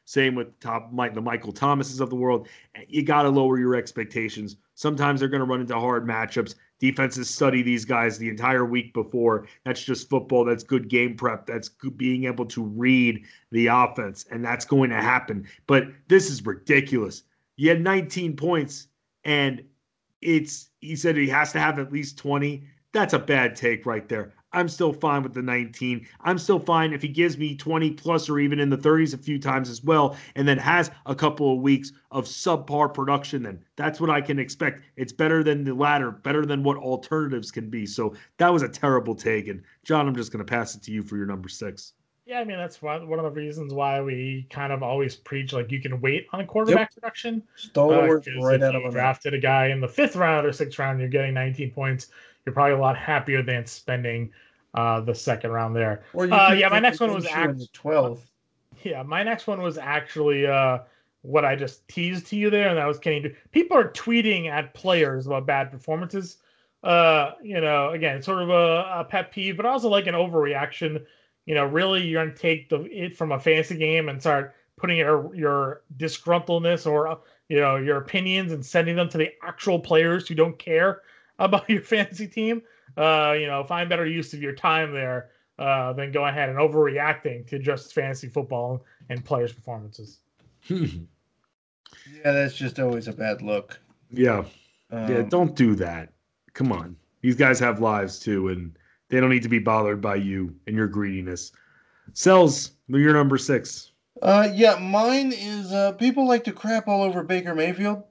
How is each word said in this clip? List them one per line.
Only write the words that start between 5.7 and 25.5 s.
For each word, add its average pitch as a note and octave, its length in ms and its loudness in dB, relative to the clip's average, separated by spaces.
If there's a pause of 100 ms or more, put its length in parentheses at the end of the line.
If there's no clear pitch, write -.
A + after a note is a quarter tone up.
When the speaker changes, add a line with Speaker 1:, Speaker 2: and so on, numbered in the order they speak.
Speaker 1:
hard A#2 280 0
matchups. A2+ 480 -4 (260)
Defenses C3 480 0
study C3 340 2
these A#2+ 220 0
guys A#2 340 0
the A2+ 120 -6
entire B2 340 0
week A#2+ 300 -4
before. A2+ 520 0 (200)
That's B2+ 180 -4
just B2+ 240 -6
football. B2 380 2
That's A#2 180 0
good A#2+ 240 0
game A#2+ 260 0
prep. A2 320 -4
That's A#2 220 -8
g-, - 220 -12
being B2+ 340 -2
able B2 220 -4
to A#2 180 -8
read A#2+ 580 2 (300)
the A#2 140 2
offense, A#2+ 640 0
and A#2 120 -8
that's A#2+ 220 -6
going C3+ 260 4
to A#2 60 -2
happen. A2 500 0 (200)
But C#3 180 6 (240)
this F#3 220 6
is A#2 160 -8
ridiculous. A#2 760 0 (340)
You C#3+ 120 2
had E3 140 4
nineteen F3+ 520 -2
points, D3+ 540 -4 (360)
and C#3 380 0 (600)
it's, D#3 480 -2 (100)
he D#3 160 -10
said D#3+ 200 0
he C#3 120 2
has D3 240 0
to D#3 80 -2
have D3+ 180 0
at C#3 140 -6
least C#3+ 260 -8
twenty. C#3+ 460 -4 (280)
That's F#3+ 220 2
a D3 40 4
bad C3 360 2
take A#2 320 -2
right A2 220 -4
there. G#2+ 240 -6 (200)
I'm F3 160 0
still D#3 240 0
fine D3 300 0
with B2+ 100 -8
the B2 100 -6
nineteen. B2 680 -4 (140)